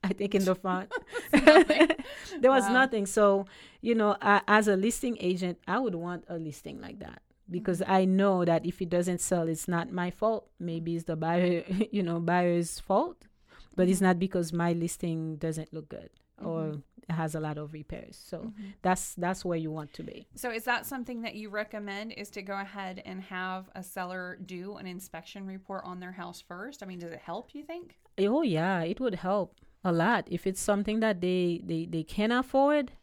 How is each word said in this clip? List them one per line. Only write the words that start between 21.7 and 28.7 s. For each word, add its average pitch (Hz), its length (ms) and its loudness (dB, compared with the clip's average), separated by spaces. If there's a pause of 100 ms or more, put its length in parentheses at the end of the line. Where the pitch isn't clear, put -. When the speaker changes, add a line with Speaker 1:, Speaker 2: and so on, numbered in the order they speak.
Speaker 2:
is 202 180 -12
to 202 120 -12
go 196 160 -8
ahead 196 480 -10
and 185 160 -12
have 185 520 -8
a 185 80 -12
seller 180 640 -10
do 185 320 -10
an - 100 -14
inspection 185 600 -14
report 190 380 -10
on 180 160 -12
their 180 120 -12
house 175 340 -12
first? 208 360 -12
I 202 40 -12
mean, 185 120 -10
does 170 140 -10
it - 80 -14
help, 196 340 -10
you 294 80 -14
think? 339 340 -14 (220)
Speaker 1:
Oh, 214 240 4
yeah, 180 400 2